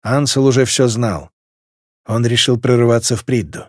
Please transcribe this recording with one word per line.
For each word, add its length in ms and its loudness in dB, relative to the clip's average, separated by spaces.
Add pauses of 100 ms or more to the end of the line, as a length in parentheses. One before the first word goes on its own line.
Ансел 440 0
уже 180 4
всё 220 0
знал. 440 -4 (760)
Он 180 -2
решил 340 0
прорываться 580 2
в 80 -10
Придду. 440 -4